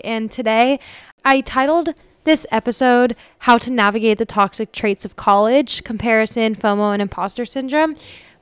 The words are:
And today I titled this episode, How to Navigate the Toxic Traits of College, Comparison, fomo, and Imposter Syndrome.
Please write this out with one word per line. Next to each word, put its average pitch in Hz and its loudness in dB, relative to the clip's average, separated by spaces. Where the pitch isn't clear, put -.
And 220 -6
today 240 0
I 269 4
titled 302 0
this 311 2
episode, 240 2
How 240 4
to 240 -6
Navigate 214 2
the 226 -2
Toxic 202 -2
Traits 202 -4
of - -14
College, 220 2
Comparison, 220 -2
fomo, 208 0
and 202 -2
Imposter 196 -6
Syndrome. 285 -2